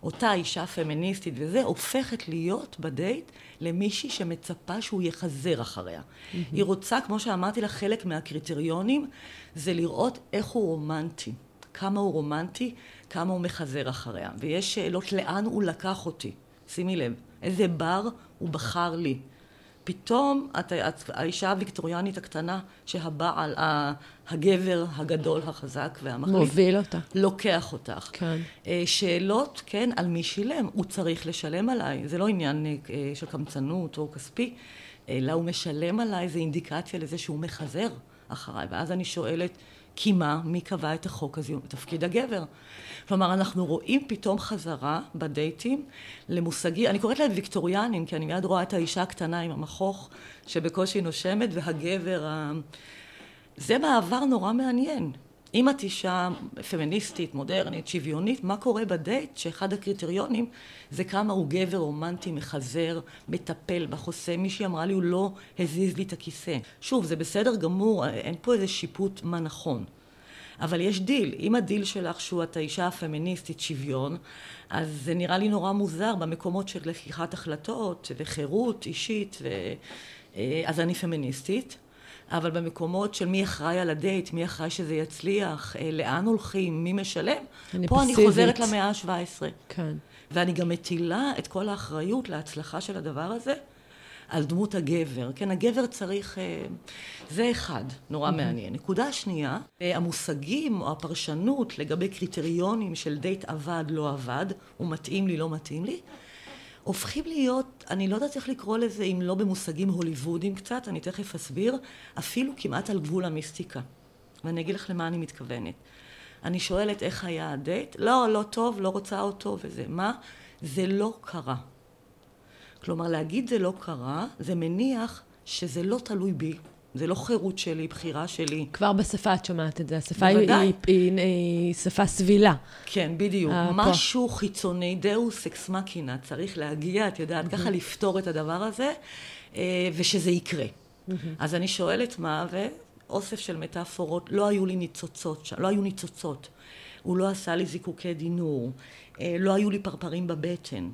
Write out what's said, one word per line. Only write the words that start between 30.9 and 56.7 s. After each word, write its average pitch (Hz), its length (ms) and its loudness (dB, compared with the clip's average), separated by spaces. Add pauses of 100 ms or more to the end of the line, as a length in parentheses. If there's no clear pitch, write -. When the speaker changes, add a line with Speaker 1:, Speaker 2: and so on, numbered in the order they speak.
Speaker 1:
לשלם 170 420 -2
עליי." 143 400 -2
זה 170 100 -2
לא 202 100 4
עניין, 151 380 2 (240)
אה, 139 240 -4
של 143 120 -8
קמצנות 147 720 -4
או 151 140 -2
כספי, 233 420 -4 (540)
אלא 131 240 0
הוא 165 120 2
משלם 170 560 0
עליי, 190 280 0
זה 160 100 -2
אינדיקציה 160 600 -2
לזה 156 180 -6
שהוא 151 200 -4
מחזר 160 500 -4 (400)
אחריי. - 420 -8
ואז 160 220 -2
אני 180 120 -2
שואלת, 165 540 -2 (380)
"כי 214 160 4
מה? 160 320 4
מי 170 160 0
קבע 160 340 -2
את 160 120 -6
החוק 143 320 -6
הזה, 147 140 -6 (160)
תפקיד 156 360 -4
הגבר?" 208 400 0 (640)
כלומר, 185 260 4
אנחנו 190 320 2
רואים 233 420 2
פתאום 233 300 0
חזרה 156 600 -2 (140)
בדייטים 160 720 -2 (440)
למושגים, 170 600 2
אני 196 80 4
קוראת 233 200 2
להם 294 160 6
ויקטוריאנים, 180 720 0
כי 165 100 -4
אני 156 100 -2
מיד 175 180 -2
רואה 180 180 4
את 180 100 -2
האישה 180 300 2
הקטנה 170 380 -2
עם 165 100 -2
המכוך, 190 600 -4 (360)
שבקושי 185 540 0
נושמת, 185 520 0
והגבר 170 760 -2
ה-, 151 260 -2 (1040)
זה - 220 2
מעבר 254 460 4
נורא 220 280 4
מעניין. 254 600 2 (420)
אם 247 140 8
את 269 140 2
אישה 185 460 0 (420)